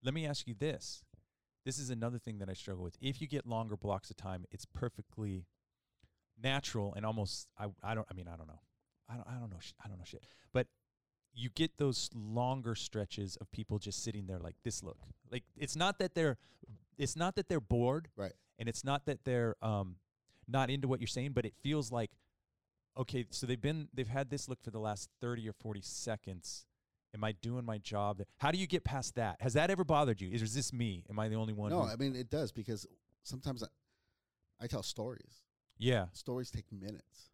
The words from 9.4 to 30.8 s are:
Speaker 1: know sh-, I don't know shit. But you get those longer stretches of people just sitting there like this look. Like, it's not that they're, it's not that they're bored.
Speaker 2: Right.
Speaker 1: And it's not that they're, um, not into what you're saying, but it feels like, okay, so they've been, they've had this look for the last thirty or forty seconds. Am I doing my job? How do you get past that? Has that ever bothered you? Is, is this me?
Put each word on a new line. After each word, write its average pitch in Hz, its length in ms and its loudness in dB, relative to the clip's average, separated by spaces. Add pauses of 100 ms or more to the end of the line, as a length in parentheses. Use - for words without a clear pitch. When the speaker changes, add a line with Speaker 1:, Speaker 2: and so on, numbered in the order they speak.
Speaker 1:
know 90 100 -8
sh-, - 140 -12 (100)
I - 60 -10
don't 98 80 -10
know 87 80 -12
shit. - 180 -14 (300)
But 127 140 4 (680)
you 123 160 -4
get 156 280 2
those 135 360 2
longer 117 640 0
stretches 101 600 -2
of - 140 -12
people 107 280 -2
just 98 240 -4
sitting 104 240 -4
there 92 120 -2
like 85 240 -8
this - 200 -2
look. 92 140 -8 (340)
Like, 123 120 -4 (140)
it's - 180 -2
not 180 240 4
that 185 160 0
they're, 156 220 6 (600)
it's 139 180 0
not 175 200 2
that - 140 0
they're 165 100 4
bored. 123 560 4
Speaker 2:
Right. 98 180 -4 (260)
Speaker 1:
And 113 100 -2
it's - 160 -2
not 139 200 2
that 143 200 0
they're, 120 360 4
um, 98 340 2 (520)
not 131 220 4
into 135 180 2
what 127 140 4
you're 120 60 0
saying, 131 260 0
but 120 120 4
it 107 160 -6
feels 139 300 2
like, 117 200 0 (840)
okay, 127 320 0
so - 160 -4
they've 123 160 2
been, 151 320 0
they've 123 140 -2
had 135 220 0
this 139 180 -4
look 127 160 -6
for 120 80 -8
the 110 80 -4
last 104 300 -2 (100)
thirty 120 300 -2
or 104 40 -6
forty 104 280 -6
seconds. - 840 -6 (480)
Am 107 100 -4
I 110 100 2
doing 120 320 -4
my 110 120 -2
job? 101 440 0 (160)
How 147 140 2
do 175 60 2
you 185 100 0
get 170 160 2
past - 320 -2
that? 107 260 0
Has 120 120 4
that 156 160 8
ever 190 140 4
bothered 143 380 6
you? 92 80 -2
Is, 110 120 2
is 110 120 0
this 131 200 0
me? 110 360 0